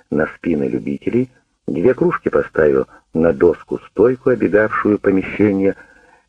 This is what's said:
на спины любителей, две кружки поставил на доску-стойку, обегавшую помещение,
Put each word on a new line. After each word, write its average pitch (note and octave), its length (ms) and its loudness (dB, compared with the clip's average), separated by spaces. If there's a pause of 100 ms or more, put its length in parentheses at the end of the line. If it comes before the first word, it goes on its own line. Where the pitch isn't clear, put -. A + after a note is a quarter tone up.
(100)
на D2+ 160 0 (100)
спины D2+ 280 -2
любителей, C#2 640 -4 (360)
две G#2 280 0
кружки - 340 -2
поставил C#2 580 0 (280)
на E2 180 2
доску-стойку, F2 1000 0
обегавшую G#2 680 0
помещение, G2 800 0 (520)